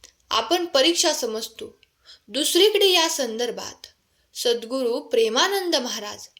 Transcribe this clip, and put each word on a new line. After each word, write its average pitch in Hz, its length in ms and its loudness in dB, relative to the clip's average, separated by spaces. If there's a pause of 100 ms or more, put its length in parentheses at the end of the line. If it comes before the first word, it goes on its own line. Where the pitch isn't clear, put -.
(300)
आपण 339 360 0
परीक्षा 330 480 2
समजतो. 226 680 -8 (480)
दुसरीकडे 381 600 2
या 339 220 4
संदर्भात 226 800 -6 (480)
सद्गुरू 240 640 -2
प्रेमानंद 311 760 0
महाराज 220 520 -6 (120)